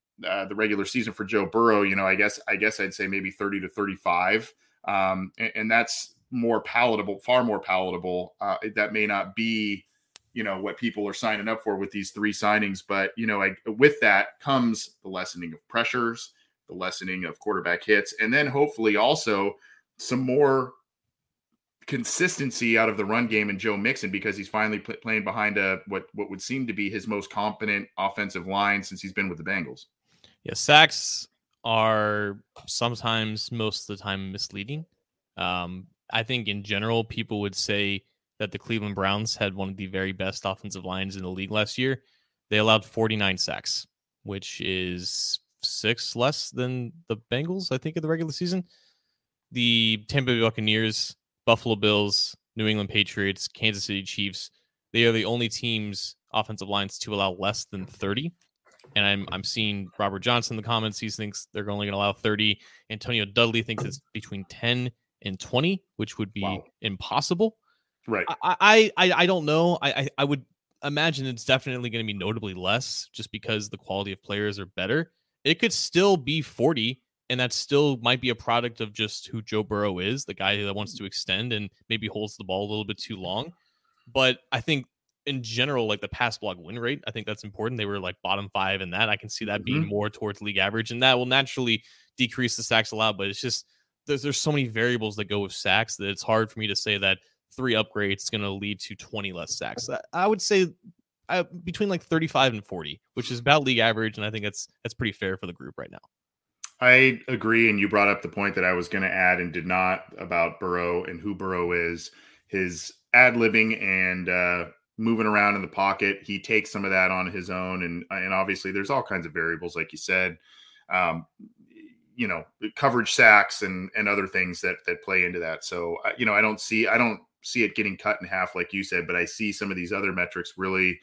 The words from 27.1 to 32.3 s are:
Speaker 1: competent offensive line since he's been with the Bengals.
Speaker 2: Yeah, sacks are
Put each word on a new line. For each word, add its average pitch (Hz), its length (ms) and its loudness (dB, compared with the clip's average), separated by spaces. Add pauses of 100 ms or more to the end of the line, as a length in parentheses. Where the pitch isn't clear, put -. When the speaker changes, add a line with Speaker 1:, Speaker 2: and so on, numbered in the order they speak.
Speaker 1:
competent 104 580 -2 (100)
offensive 98 480 -4
line 101 380 2
since 95 180 -12
he's 98 120 -10
been 98 160 -2
with 85 80 -6
the 82 60 -12
Bengals. 82 420 -6 (580)
Speaker 2:
Yeah, - 100 -6
sacks - 760 4 (360)
are 107 720 2 (300)